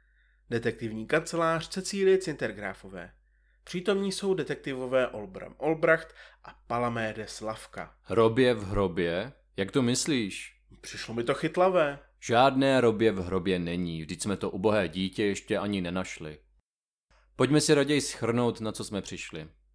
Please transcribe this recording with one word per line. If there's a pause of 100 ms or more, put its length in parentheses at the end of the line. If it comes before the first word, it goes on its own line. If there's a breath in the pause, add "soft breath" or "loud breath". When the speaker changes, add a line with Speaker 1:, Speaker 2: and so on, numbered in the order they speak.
(500)
Speaker 1:
Detektivní
kancelář
Cecílie
Cintergráfové. (500)
Přítomní
jsou
detektivové
Olbram
Olbracht (280 loud breath)
a (140)
Palamede
Slavka.
Speaker 2:
Hrobě
v
hrobě? (240)
Jak
to
myslíš? (200)
Speaker 1:
Přišlo
mi
to
chytlavé. (200)
Speaker 2:
Žádné
robě
v
hrobě
není,
vždyť
jsme
to
ubohé
dítě
ještě
ani
nenašli. (960)
Pojďme
si
raději
shrnout,
na
co
jsme
přišli. (280)